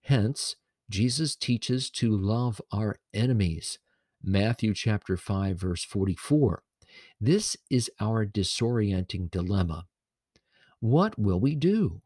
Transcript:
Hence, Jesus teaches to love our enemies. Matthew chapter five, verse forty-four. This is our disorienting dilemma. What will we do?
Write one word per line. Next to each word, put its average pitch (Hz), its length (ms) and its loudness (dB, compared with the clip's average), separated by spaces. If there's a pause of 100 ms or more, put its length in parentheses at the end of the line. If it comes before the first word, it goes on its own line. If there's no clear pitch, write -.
Hence, 127 520 0 (340)
Jesus 123 460 0
teaches 127 560 -2
to 110 260 0
love 110 540 -2
our 104 300 -4 (120)
enemies. 101 680 0 (420)
Matthew 104 500 0
chapter 101 440 -2
five, 95 420 -2
verse 90 240 -4
forty-four. 98 800 0 (580)
This 165 360 0 (120)
is 123 300 0
our 110 260 0
disorienting 101 1080 -2
dilemma. 90 560 -2 (920)
What 147 400 2
will 95 220 2
we 143 160 2
do? 170 500 0